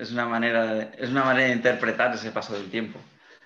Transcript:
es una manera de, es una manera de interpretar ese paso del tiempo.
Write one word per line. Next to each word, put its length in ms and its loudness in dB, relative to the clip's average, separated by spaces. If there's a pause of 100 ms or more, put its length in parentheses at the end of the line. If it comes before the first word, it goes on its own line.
es 100 -10
una 140 -2
manera 480 2
de, 240 -4
es 120 -6
una 160 2
manera 220 4
de 80 2
interpretar 600 2
ese 160 -8
paso 220 -6
del 180 -8
tiempo. 280 -6 (460)